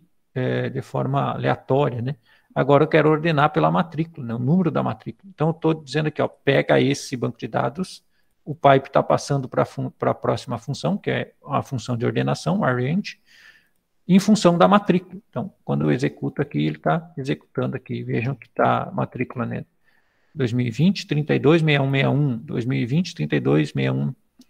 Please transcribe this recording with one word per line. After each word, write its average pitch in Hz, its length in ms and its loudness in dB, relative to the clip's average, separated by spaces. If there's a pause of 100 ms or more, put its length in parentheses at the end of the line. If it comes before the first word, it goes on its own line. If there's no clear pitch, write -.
(340)
é, 127 360 -2
de 127 120 -8
forma 135 520 -4
aleatória, 131 680 0
né. 135 140 -6 (400)
Agora 139 300 4
eu - 20 0
quero 156 220 4
ordenar 151 400 2
pela 156 200 2
matrícula, 165 580 -4
né, 113 60 -6
o 117 60 -4
número 160 320 2
da 135 100 0
matrícula. 127 520 -8
Então, 156 160 -2
eu 160 40 -2
tô 160 200 0
dizendo 151 340 -4
aqui, - 140 -4
ó, 127 60 2
pega 143 520 2
esse 135 380 0
banco 123 200 -6
de 127 120 -10
dados, 131 520 -4 (440)
o 151 100 -8
pipe 135 340 4
tá 147 140 2
passando 139 460 -2
pra 143 160 0
fun-, 131 240 -6
pra 127 240 -2
próxima 123 440 -4
função, 151 400 -4
que - 140 -6
é 123 220 -6 (120)
a 135 160 -2
função 123 360 -6
de 120 80 -4
ordenação, 135 580 -2
arrange, 131 560 -2 (880)
em 185 120 6
função 190 380 4
da 180 100 8
matrícula. 190 600 2
Então, - 240 -8 (120)
quando 143 180 -2
eu 151 80 2
executo 139 500 -4
aqui, 147 240 -2
ele 151 120 -4
tá 160 400 -2
executando 131 580 -6
aqui. 120 260 -8
Vejam 123 320 -4
que - 160 -14
tá 123 340 0
a - 80 -10
matrícula, 123 540 -6
né? 117 200 -8 (680)
Dois 131 180 -2
mil 123 140 -2
e 117 60 -2
vinte, 170 340 0
trinta 151 300 0
e 127 40 0
dois, 156 220 4
meia 147 200 4
um, 135 80 0
meia 135 200 2
um, 131 260 2
dois 117 300 -6
mil 135 140 -2
e 127 60 -2
vinte, 156 280 -2
trinta 151 220 -4
e 143 40 0
dois, 143 340 0
meia 131 180 -2
um, 135 220 -4 (360)